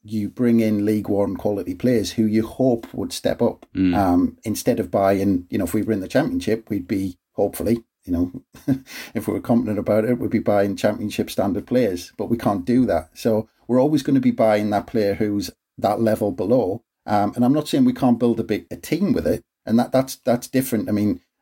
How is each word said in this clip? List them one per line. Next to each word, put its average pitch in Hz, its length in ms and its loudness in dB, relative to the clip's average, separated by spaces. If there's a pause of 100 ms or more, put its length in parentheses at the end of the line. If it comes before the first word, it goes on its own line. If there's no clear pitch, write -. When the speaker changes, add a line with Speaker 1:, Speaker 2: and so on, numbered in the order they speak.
Speaker 1:
you 107 260 -6
bring 117 300 2
in 107 260 2
League 107 240 0
One 101 280 0
quality 98 400 -4
players 117 360 0
who 110 120 2
you 110 220 2
hope 123 460 0
would - 200 -8
step - 280 -4
up, - 260 -2 (100)
Speaker 2:
Mm. 92 200 2
Speaker 1:
um, 90 460 2
instead 113 380 -2
of 95 100 -8
buying, 98 580 2
you 107 100 -2
know, 98 60 0
if 82 100 -4
we 107 80 0
were 104 100 -2
in 101 80 -2
the 92 80 -8
championship, 113 600 -2
we'd 95 180 -4
be, 95 300 -4 (160)
hopefully, 101 500 -2 (260)
you 87 220 -2 (340)
know, 139 80 2 (240)
<laughs> - 160 -16
if 110 140 -6
we 101 60 -2
were 95 60 -4
competent 117 380 0
about 107 260 0
it, 120 140 0
we'd 113 120 -4
be 110 100 0
buying 101 340 2
championship 104 560 -2
standard 98 360 -2
players, 110 520 -2
but 98 100 -6
we 117 80 0
can't 101 280 -2
do 120 220 2
that. 85 280 -2
So 110 340 -2 (200)
we're 123 120 4
always 147 220 2
gonna 139 180 2
be 127 120 4
buying 107 380 2
that 101 180 -2
player 101 260 0
who's 104 360 -2 (280)
that 104 220 0
level 107 320 2
below. 101 500 0 (240)
Um, 104 300 0
and 120 80 2
I'm 123 80 4
not 147 160 0
saying 139 160 2
we 123 80 4
can't 123 260 2
build 117 220 2
a 90 40 -6
big, - 260 -4
a - 60 -10
team 170 360 -2
with 82 140 0
it. - 160 0 (220)
And 113 140 2
that, 120 140 0
that's, 131 240 0
that's 120 320 -2
different. 117 400 -2
I 107 40 -2
mean, 104 280 0 (220)